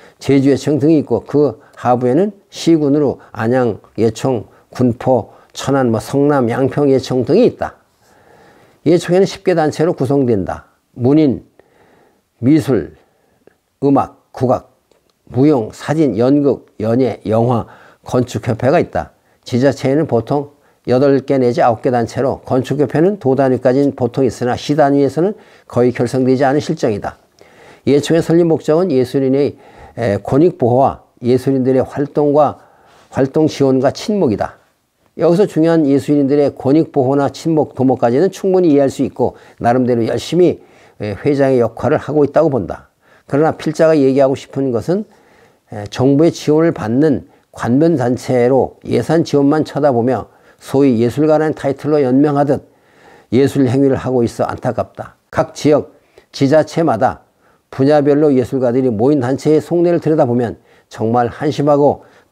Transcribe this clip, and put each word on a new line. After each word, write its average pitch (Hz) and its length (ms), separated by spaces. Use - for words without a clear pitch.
제주예총 139 580
등이 151 200
있고 113 280
그 143 340
하부에는 123 540
시군으로 147 680
안양예총, 117 1120
군포, 120 640
천안, 135 380
뭐 110 80
성남, 139 500
양평예총 131 760
등이 196 220
있다. - 280
예총에는 175 400
십 - 160
개 180 140
단체로 160 380
구성된다. 117 720
문인, 131 520
미술, 120 560
음악, 135 500
국악, - 440
무용, 127 480
사진, 143 440
연극, 139 500
연예, 113 480
영화, 113 400
건축협회가 123 720
있다. 87 320
지자체에는 135 600
보통 135 500
여덟 135 340
개 139 160
내지 123 240
아홉 120 220
개 139 80
단체로 123 500
건축협회는 147 800
도 135 160
단위까지는 131 600
보통 127 300
있으나 120 320
시 - 180
단위에서는 143 600
거의 123 260
결성되지 131 540
않은 143 140
실정이다. 131 580
예총의 143 360
설립 170 220
목적은 160 460
예술인의, 131 680
에, 104 240
권익보호와 131 800
예술인들의 127 640
활동과, 143 800
활동 139 360
지원과 131 440
친목이다. 123 640
여기서 170 280
중요한 160 400
예술인들의 139 680
권익보호나 139 760
친목, 151 440
도모까지는 131 560
충분히 185 400
이해할 139 180
수 139 140
있고 113 340
나름대로 120 480
열심히, 160 560
에, 104 100
회장의 135 480
역할을 120 380
하고 147 260
있다고 151 240
본다. 92 400
그러나 147 240
필자가 160 480
얘기하고 135 360
싶은 135 380
것은, 170 320
에, 104 180
정부의 139 420
지원을 160 400
받는 120 560
관변단체로 127 1300
예산 123 380
지원만 143 400
쳐다보며 123 640
소위 135 400
예술가라는 151 540
타이틀로 143 480
연명하듯 143 680
예술 131 360
행위를 135 280
하고 127 260
있어 117 220
안타깝다. - 720
각 - 240
지역 143 400
지자체마다 135 920
분야별로 143 640
예술가들이 127 560
모인 127 300
단체의 139 400
속내를 170 400
들여다보면 123 580
정말 117 400
한심하고 143 760